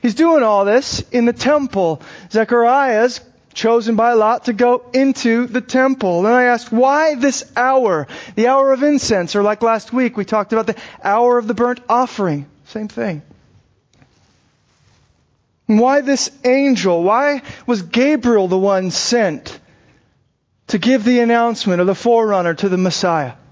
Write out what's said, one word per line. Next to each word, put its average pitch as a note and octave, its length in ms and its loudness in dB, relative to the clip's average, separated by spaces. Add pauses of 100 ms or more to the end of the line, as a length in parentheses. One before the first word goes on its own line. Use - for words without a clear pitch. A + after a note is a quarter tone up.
He's A3+ 140 -2
doing D#4+ 280 2
all G3+ 220 2
this A#3 460 -2
in A#3+ 140 0
the A#3 80 0
temple. A3+ 680 -2 (300)
Zechariah's A#3 880 0 (320)
chosen A3+ 420 0
by A#3 180 2
Lot A3 320 0
to A#3+ 80 -2
go B3 400 0
into B3 540 0
the A#3+ 120 -4
temple. B3+ 640 0
Then G#3 100 2
I B3 120 4
asked, A#3+ 280 -2
"Why C#4+ 440 2
this B3+ 280 -2 (140)
hour?" A#3+ 500 0 (280)
The A3+ 120 2
hour C4+ 240 2
of C4 120 0
incense, A#3 520 0
or G#3 60 2
like G#3 220 0
last A3+ 280 -2
week, B3 240 -2
we G3+ 80 -6
talked G#3 300 -4
about A3 140 -2
the A3 100 -6 (260)
hour A#3+ 340 2
of A3 100 -4
the A3 80 -4
burnt A#3+ 340 -2
offering. G3 560 -2 (200)
Same G#3+ 220 -12
thing. G3+ 360 -8 (2500)
And G#3+ 120 4
why C4+ 220 4
this C4+ 280 -2 (160)
angel? A3+ 580 2
Why B3+ 380 0 (240)
was A#3 160 -2
Gabriel A#3 680 0
the F#3 120 0
one F#3+ 320 0
sent - 680 -4 (1080)
to G#3+ 100 -2
give A3 260 2
the B3 160 2
announcement A#3 640 0
of F3+ 60 2
the G3 80 0
forerunner G#3 580 0
to G3 160 -2
the F3+ 80 -2
Messiah? E3+ 560 -2 (180)